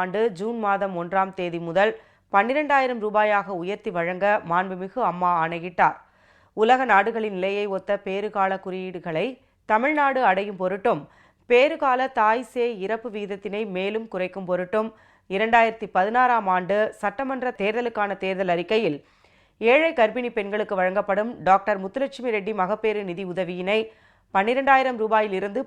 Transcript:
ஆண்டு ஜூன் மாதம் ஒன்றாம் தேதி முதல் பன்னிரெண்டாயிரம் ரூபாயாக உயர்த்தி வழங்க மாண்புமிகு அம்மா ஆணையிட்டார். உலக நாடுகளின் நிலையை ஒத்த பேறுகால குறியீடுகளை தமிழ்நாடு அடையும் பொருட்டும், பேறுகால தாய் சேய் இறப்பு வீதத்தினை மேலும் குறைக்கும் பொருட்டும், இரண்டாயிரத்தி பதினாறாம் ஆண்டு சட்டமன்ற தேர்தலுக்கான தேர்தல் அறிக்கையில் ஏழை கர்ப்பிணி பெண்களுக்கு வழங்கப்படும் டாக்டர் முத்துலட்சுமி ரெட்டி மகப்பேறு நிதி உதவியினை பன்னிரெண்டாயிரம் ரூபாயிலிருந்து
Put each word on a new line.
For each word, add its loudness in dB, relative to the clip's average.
ஆண்டு -2
ஜூன் -4
மாதம் 0
ஒன்றாம் 0
தேதி -4
முதல் 2
பன்னிரெண்டாயிரம் 2
ரூபாயாக 2
உயர்த்தி -6
வழங்க -2
மாண்புமிகு -2
அம்மா 0
ஆணையிட்டார். 0
உலக 4
நாடுகளின் 2
நிலையை -2
ஒத்த -4
பேறுகால -2
குறியீடுகளை -6
தமிழ்நாடு 2
அடையும் 0
பொருட்டும், 0
பேறுகால 4
தாய் 2
சேய் -2
இறப்பு -6
வீதத்தினை -6
மேலும் -4
குறைக்கும் -6
பொருட்டும், -2
இரண்டாயிரத்தி 2
பதினாறாம் 2
ஆண்டு 0
சட்டமன்ற -4
தேர்தலுக்கான -2
தேர்தல் -2
அறிக்கையில் 0
ஏழை 4
கர்ப்பிணி 2
பெண்களுக்கு -4
வழங்கப்படும் 0
டாக்டர் 4
முத்துலட்சுமி -6
ரெட்டி -2
மகப்பேறு -2
நிதி -6
உதவியினை -2
பன்னிரெண்டாயிரம் 2
ரூபாயிலிருந்து 0